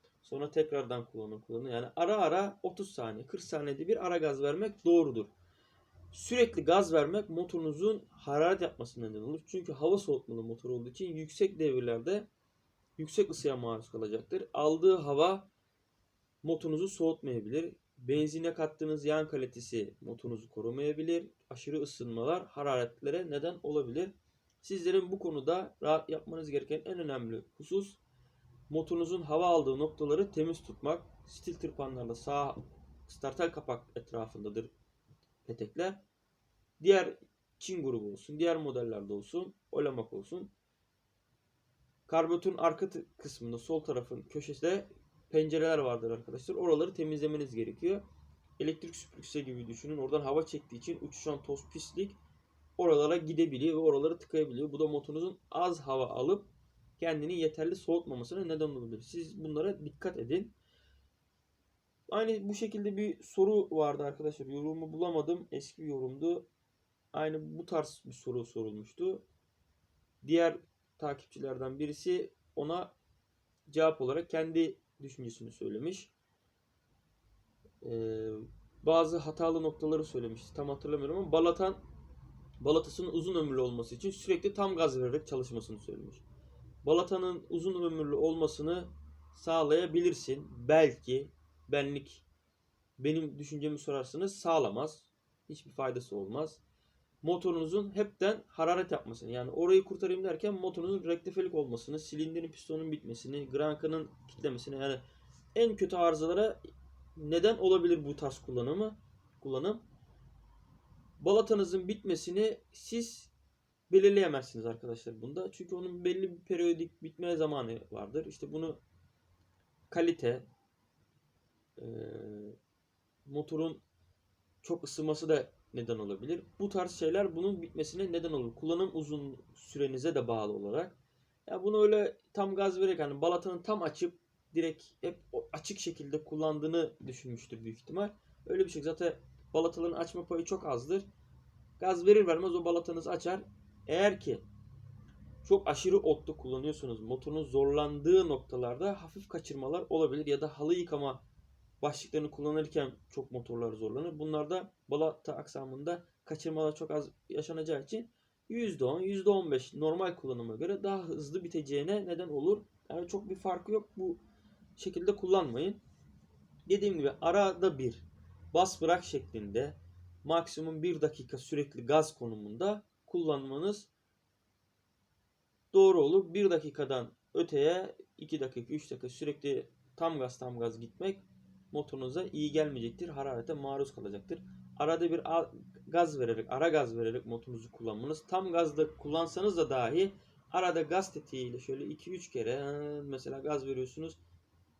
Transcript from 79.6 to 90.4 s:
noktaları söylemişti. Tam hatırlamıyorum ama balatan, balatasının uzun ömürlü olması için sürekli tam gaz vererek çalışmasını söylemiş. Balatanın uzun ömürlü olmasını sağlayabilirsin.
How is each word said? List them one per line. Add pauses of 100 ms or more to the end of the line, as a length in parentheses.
noktaları
söylemişti.
Tam
hatırlamıyorum
ama
balatan, (800)
balatasının
uzun
ömürlü
olması
için
sürekli
tam
gaz
vererek
çalışmasını
söylemiş. (640)
Balatanın
uzun
ömürlü
olmasını (480)
sağlayabilirsin. (200)